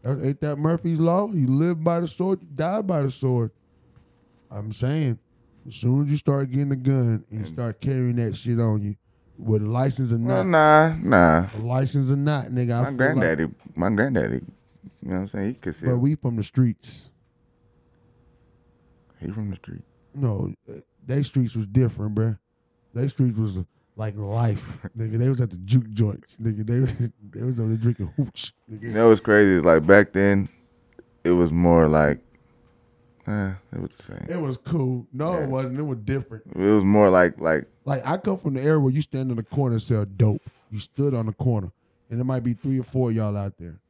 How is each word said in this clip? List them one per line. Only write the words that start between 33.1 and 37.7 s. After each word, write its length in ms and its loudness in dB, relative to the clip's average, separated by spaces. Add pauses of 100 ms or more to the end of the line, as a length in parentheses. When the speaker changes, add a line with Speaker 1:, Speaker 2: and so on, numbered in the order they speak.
Speaker 2:
eh, 260 -4 (200)
it 80 -10
was 160 -10
the 60 -20
same. 260 -16
Speaker 1:
It 120 -8
was 160 -6
cool. 560 -4
No, 240 -4
it 60 -4
Speaker 2:
Yeah. 40 -4
Speaker 1:
wasn't. 320 -4
It 60 -4
was 140 -6
different. 460 -6 (100)
Speaker 2:
It 120 -8
was 180 6
more 240 6
like, 320 4
like 260 0 (180)